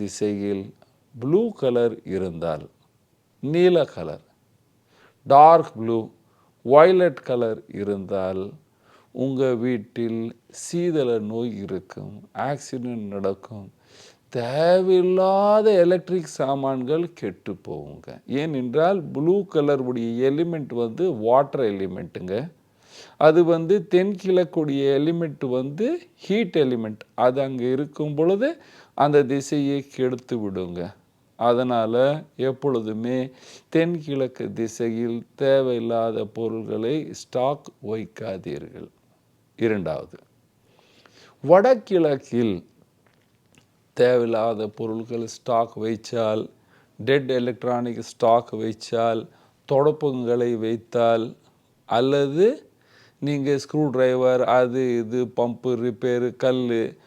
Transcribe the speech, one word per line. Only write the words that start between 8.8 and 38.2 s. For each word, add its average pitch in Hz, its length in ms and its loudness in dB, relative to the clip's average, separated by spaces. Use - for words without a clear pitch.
உங்க 135 180 -2
வீட்டில் 117 640 -4
சீதள 165 480 -2
நோய் 113 320 -6
இருக்கும், 95 480 -10
ஆக்சிடென்ட் 123 640 -8
நடக்கும், 98 580 -8
தேவையில்லாத 185 1400 4
எலக்ட்ரிக் 170 520 0
சாமான்கள் 135 720 -2
கெட்டு 101 320 -8
போகுங்க. 73 400 -14
ஏனென்றால் 151 600 0
ப்ளூ 160 220 2
கலர் 143 340 2
உடைய 120 420 -2
எலிமெண்ட் 156 440 -4
வந்து 117 220 -2
வாட்டர் 135 460 4
எலிமெண்ட்டுங்க. 92 640 -8
அது 160 180 8
வந்து 165 300 2
தென்கிழக்குடைய 180 880 0
எலிமெண்ட் 156 460 -2
வந்து 143 280 -4
ஹீட் 196 500 -2
எலிமெண்ட். 113 380 -4
அது 127 140 2
அங்க 127 160 -6
இருக்கும் 147 380 -6
பொழுது 190 340 2
அந்த 147 380 4
திசையை 139 480 -2
கெடுத்து 127 480 -4
விடுங்க. 92 360 -8
அதனால 123 800 2
எப்பொழுதுமே 127 920 -4
தென்கிழக்கு 147 840 -2
திசையில் 117 800 -4
தேவையில்லாத 117 920 0
பொருள்களை 113 840 -6
ஸ்டாக் 139 640 -4
வைக்காதீர்கள். 95 1000 -10